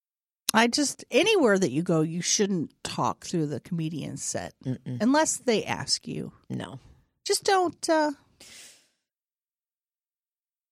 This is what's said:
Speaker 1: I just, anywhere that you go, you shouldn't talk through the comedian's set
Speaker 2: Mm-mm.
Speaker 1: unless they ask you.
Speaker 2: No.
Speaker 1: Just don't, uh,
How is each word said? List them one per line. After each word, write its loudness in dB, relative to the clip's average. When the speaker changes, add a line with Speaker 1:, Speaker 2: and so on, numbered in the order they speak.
Speaker 1:
I 6
just, -2
anywhere 6
that 2
you 0
go, 2
you -2
shouldn't 0
talk -2
through -2
the -6
comedian's -6
set -6
Speaker 2:
Mm-mm. -6
Speaker 1:
unless 2
they 0
ask -4
you. -8
Speaker 2:
No. -8
Speaker 1:
Just 0
don't, 2
uh, 2